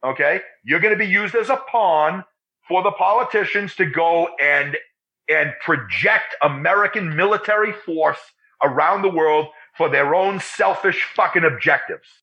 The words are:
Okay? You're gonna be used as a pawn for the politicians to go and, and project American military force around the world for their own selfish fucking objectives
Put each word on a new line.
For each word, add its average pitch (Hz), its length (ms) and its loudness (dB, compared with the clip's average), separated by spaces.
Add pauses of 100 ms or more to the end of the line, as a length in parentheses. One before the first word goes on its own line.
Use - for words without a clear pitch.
Okay? 147 380 0 (220)
You're 151 160 0
gonna 208 160 2
be 208 100 -2
used 196 280 -2
as 226 140 0
a 262 80 2
pawn 180 680 0 (440)
for 185 140 0
the 202 100 2
politicians 202 840 0
to 190 100 0
go 165 420 0 (140)
and, 143 340 0 (520)
and 151 340 0
project 160 800 -2
American 170 760 0
military 208 560 0
force 156 460 -2 (440)
around 151 400 2
the 196 60 2
world 156 380 2 (300)
for 165 120 0
their 143 280 2
own 190 240 0
selfish - 640 -2 (100)
fucking 175 300 2
objectives - 640 0 (140)